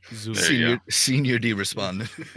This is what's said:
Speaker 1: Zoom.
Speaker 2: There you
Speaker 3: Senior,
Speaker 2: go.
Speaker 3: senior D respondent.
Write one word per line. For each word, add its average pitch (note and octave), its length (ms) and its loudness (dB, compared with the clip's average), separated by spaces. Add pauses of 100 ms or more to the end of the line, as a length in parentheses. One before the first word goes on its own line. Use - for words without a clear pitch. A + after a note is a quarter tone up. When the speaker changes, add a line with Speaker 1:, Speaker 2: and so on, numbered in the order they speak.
(140)
Speaker 1:
Zoom. A2 220 -6
Speaker 2:
There F#2 80 2
you E2+ 60 4
Speaker 3:
Senior, A#2+ 280 2
Speaker 2:
go. - 120 -10
Speaker 3:
senior B2+ 500 2
D A2+ 140 2
respondent. G2 560 -4 (260)